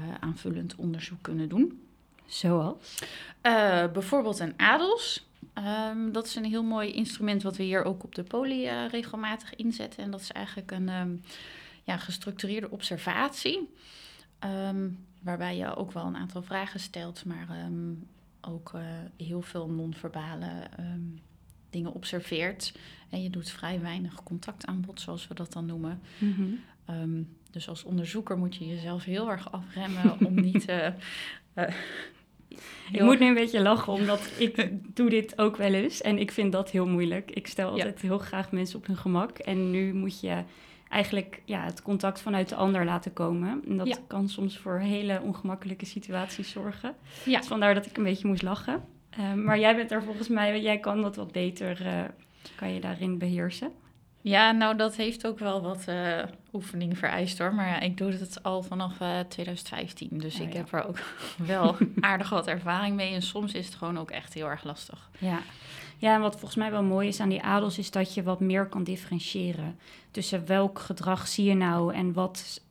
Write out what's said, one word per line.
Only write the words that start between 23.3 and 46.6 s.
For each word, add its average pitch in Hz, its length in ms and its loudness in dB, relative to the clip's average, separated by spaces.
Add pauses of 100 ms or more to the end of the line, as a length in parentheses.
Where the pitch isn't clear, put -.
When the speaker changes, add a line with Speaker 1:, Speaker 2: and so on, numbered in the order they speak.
Speaker 1:
vrij 175 320 -6
weinig 175 420 -6
contactaanbod, 180 800 -8
zoals 170 260 -8
we - 60 -12
dat 170 200 -10
dan 165 120 -6
noemen. 165 360 -4 (160)
Speaker 2:
Mhm. 202 260 2 (420)
Speaker 1:
Ehm, 165 360 -4 (300)
dus - 180 -10
als 165 140 -12
onderzoeker 180 540 -2
moet 180 180 0
je 160 120 -8
jezelf 170 360 -6
heel 196 260 -2
erg 190 220 -6
afremmen 190 760 2
om 185 160 4
Speaker 2:
<laughs> 185 100 6
Speaker 1:
niet, 196 140 4
eh, 175 200 0 (680)
eh, 175 200 0 (760)
Speaker 2:
Ik - 480 -10
Speaker 1:
heel 196 100 8
Speaker 2:
moet 247 140 12
nu 254 80 10
een 247 60 10
beetje 233 280 4
lachen, 208 320 6
omdat 202 400 2
Speaker 1:
<laughs> - 40 -10
Speaker 2:
ik 220 340 2 (240)
doe 240 140 6
dit 220 280 2
ook 214 180 4
wel 202 180 4
eens. 202 280 2
En 214 160 4
ik 208 140 0
vind 202 200 2
dat 190 200 0
heel 185 160 4
moeilijk. 175 440 2
Ik - 160 -6
stel 190 200 -2
Speaker 1:
Ja. - 40 -2 (120)
Speaker 2:
altijd 196 180 -4
heel 190 160 2
graag 190 340 -4
mensen 185 280 0
op - 60 -12
hun 185 120 0
gemak. 175 400 2
En 185 340 0
nu 190 220 2
moet 190 260 -2
je 175 240 -2 (460)
eigenlijk, 202 560 0
ja, 185 180 -4
het 170 180 -6
contact 196 400 0
vanuit 190 280 2
de - 60 -6
ander 190 300 4
laten 175 280 0
komen. 175 540 0
En 196 100 2
dat 185 100 0
Speaker 1:
Ja. 240 100 0 (100)
Speaker 2:
kan 196 220 0
soms 196 280 -2
voor 185 220 -2
hele 202 420 0
ongemakkelijke 190 640 -4
situaties 190 640 -6
zorgen. 208 440 -6 (300)